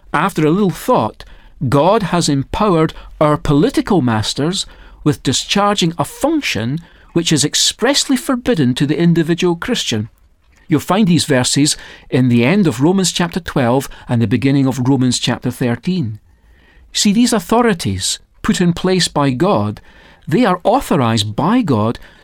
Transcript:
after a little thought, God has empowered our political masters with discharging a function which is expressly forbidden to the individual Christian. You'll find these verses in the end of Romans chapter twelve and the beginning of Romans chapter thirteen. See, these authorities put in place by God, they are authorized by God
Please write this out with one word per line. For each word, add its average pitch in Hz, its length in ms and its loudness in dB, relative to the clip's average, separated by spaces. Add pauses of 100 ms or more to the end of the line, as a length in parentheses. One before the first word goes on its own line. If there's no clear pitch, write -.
(120)
after 160 320 0
a 147 60 2
little 190 200 2
thought, 156 540 -2 (440)
God 175 360 2
has 165 240 -2
empowered 160 640 0 (260)
our 151 200 2
political 180 640 0
masters 123 640 -2 (380)
with - 180 -2
discharging 196 720 0
a 147 80 -4
function 160 760 -4 (360)
which 170 180 0
is 143 120 2
expressly - 720 0
forbidden 240 580 0
to 147 120 -2
the 147 120 -2
individual 170 580 2
Christian. 147 540 -4 (580)
You'll 151 120 2
find 202 260 2
these 170 180 4
verses 139 520 0 (340)
in 127 180 2
the 120 160 4
end 185 220 4
of 127 160 -2
Romans 185 300 2
chapter 175 280 -4
twelve 131 480 -2 (200)
and 123 120 0
the 120 60 2
beginning 135 400 0
of 127 200 -2
Romans 127 320 2
chapter 127 320 -4
thirteen. 120 680 -4 (760)
See, - 200 2
these 240 200 2
authorities 214 840 0 (240)
put 196 180 0
in 175 140 2
place 185 340 0
by 143 220 0
God, 123 500 0 (480)
they 208 160 2
are 180 180 0
authorized 117 720 0
by 208 280 0
God 117 360 0 (260)